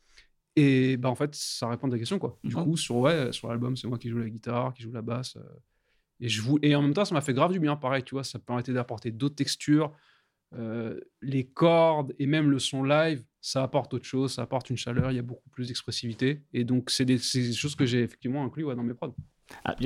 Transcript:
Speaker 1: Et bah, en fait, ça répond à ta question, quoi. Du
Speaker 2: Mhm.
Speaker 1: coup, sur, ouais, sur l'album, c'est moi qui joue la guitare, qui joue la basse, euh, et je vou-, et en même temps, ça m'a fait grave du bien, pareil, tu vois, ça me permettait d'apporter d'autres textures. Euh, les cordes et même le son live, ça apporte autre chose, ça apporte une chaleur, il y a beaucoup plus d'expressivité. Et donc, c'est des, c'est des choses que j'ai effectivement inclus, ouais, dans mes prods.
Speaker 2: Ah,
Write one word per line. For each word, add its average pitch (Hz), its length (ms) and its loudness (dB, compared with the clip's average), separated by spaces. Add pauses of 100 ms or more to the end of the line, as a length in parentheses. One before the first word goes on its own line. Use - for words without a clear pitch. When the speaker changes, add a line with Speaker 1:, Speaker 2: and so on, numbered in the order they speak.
(560)
Speaker 1:
Et 131 400 6
bah, 127 140 0
en 123 60 0
fait, 147 180 -2
ça - 340 -6
répond 120 200 -2
à 127 40 0
ta 120 60 0
question, 123 220 -2
quoi. 123 240 -6
Du 123 120 -4
Speaker 2:
Mhm. 165 80 0
Speaker 1:
coup, 165 140 2
sur, 120 200 -2
ouais, 135 340 2
sur - 160 -8
l'album, 120 280 -2
c'est 123 120 -8
moi 123 100 -4
qui 117 120 -8
joue 117 100 -4
la 113 100 -4
guitare, 120 460 -4
qui 117 80 -18
joue 113 80 -12
la 120 100 -8
basse, 120 360 -6
euh, 110 40 -18 (800)
et 120 100 -4
je 107 120 -2
vou-, 135 200 2
et 147 140 6
en 143 80 4
même 143 100 4
temps, 202 100 2
ça 196 120 -2
m'a 185 60 2
fait 139 120 0
grave 147 180 4
du 190 80 0
bien, 147 160 2
pareil, 135 280 -2
tu - 100 -16
vois, 135 100 -4
ça 123 140 -10
me - 60 -16
permettait 127 300 -4
d'apporter 120 380 -4
d'autres 135 240 -4
textures. 151 560 2 (600)
Euh, 113 460 -6 (220)
les 131 260 -2
cordes 165 720 4
et 139 80 0
même 151 240 4
le 135 80 2
son 131 240 -4
live, 151 400 2 (160)
ça - 240 -2
apporte 131 300 -2
autre 123 120 -4
chose, 131 280 0
ça - 80 -6
apporte 123 280 -4
une 123 60 -2
chaleur, 123 340 0
il 131 60 -2
y 123 40 -2
a 120 40 -4
beaucoup 123 260 -14
plus 123 200 -8
d'expressivité. 127 760 -4 (100)
Et 123 120 0
donc, 127 240 0
c'est - 160 0
des, 127 120 4
c'est 127 220 -2
des 120 140 0
choses 143 200 -4
que 143 120 2
j'ai 120 180 2
effectivement 127 400 -4
inclus, 135 220 -6
ouais, 131 100 -4
dans 120 80 -4
mes 117 100 -2
prods. 127 220 -10 (480)
Speaker 2:
Ah, - 120 -2 (100)